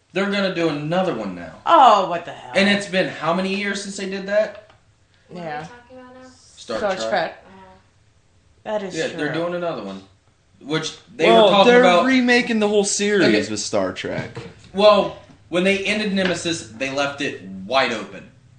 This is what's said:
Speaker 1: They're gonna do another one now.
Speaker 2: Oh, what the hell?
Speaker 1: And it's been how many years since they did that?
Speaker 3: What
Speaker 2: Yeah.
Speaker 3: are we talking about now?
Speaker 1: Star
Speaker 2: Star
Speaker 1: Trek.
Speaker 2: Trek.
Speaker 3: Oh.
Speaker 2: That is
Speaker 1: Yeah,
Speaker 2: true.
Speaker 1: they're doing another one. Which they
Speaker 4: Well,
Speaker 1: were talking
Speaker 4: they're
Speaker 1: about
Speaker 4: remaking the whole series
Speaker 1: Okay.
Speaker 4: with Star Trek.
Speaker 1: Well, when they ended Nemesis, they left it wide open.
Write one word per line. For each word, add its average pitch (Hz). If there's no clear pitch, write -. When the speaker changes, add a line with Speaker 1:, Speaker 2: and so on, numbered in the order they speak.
Speaker 1:
They're 196
gonna 196
do 165
another 156
one 101
now. 85
Speaker 2:
Oh, 226
what 170
the 139
hell? -
Speaker 1:
And 196
it's 202
been 170
how 151
many 190
years 202
since 196
they 190
did 190
that? 208
Speaker 3:
What 175
Speaker 2:
Yeah. 151
Speaker 3:
are 151
we 165
talking 240
about 254
now? 254
Speaker 1:
Star 226
Speaker 2:
Star 202
Speaker 1:
Trek. 220
Speaker 2:
Trek. 185
Speaker 3:
Oh. 190
Speaker 2:
That 208
is 180
Speaker 1:
Yeah, 156
Speaker 2:
true. 117
Speaker 1:
they're 147
doing 175
another 165
one. 95
Which 156
they 226
Speaker 4:
Well, 226
Speaker 1:
were 196
talking 196
Speaker 4:
they're 247
Speaker 1:
about 180
Speaker 4:
remaking 247
the 208
whole 208
series 202
Speaker 1:
Okay. 104
Speaker 4:
with 107
Star 95
Trek. -
Speaker 1:
Well, 202
when 180
they 196
ended 214
Nemesis, 175
they 135
left 139
it 135
wide 101
open. 95